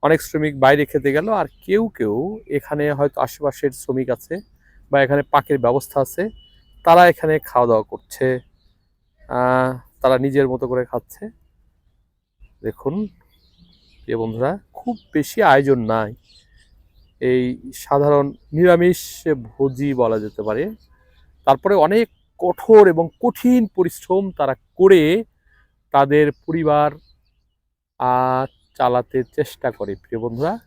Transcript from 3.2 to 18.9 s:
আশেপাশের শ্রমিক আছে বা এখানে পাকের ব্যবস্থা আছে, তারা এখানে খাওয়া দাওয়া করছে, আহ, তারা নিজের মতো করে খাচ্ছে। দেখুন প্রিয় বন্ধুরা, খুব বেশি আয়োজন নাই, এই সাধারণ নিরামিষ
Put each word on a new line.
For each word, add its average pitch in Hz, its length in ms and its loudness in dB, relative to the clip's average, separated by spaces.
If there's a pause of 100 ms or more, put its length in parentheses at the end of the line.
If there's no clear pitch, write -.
আশেপাশের 139 500 -4
শ্রমিক 127 380 -8
আছে 127 260 -8 (560)
বা 139 140 0
এখানে 143 160 0 (100)
পাকের 143 340 0
ব্যবস্থা 127 360 -2
আছে, 151 220 -6 (640)
তারা 170 220 8
এখানে 156 320 0
খাওয়া 123 280 -2
দাওয়া 110 160 2
করছে, - 440 -8 (1040)
আহ, 127 420 0 (300)
তারা 131 160 2
নিজের 135 300 0
মতো 127 200 -6
করে 127 180 -4
খাচ্ছে। - 380 -12 (1400)
দেখুন 110 320 -8 (1080)
প্রিয় 117 160 -8
বন্ধুরা, 113 340 -4 (220)
খুব - 220 -8 (180)
বেশি 151 280 -4
আয়োজন 139 380 4
নাই, 110 300 -2 (1080)
এই 127 540 -4
সাধারণ 143 520 0 (280)
নিরামিষ 175 460 2 (440)